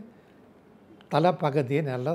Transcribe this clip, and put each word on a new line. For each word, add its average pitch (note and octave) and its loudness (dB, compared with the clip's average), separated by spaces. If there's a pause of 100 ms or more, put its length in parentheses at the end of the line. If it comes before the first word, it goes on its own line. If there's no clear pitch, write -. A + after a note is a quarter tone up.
(1120)
தலைப்பகுதியை D3+ 2
நல்லா B2+ -4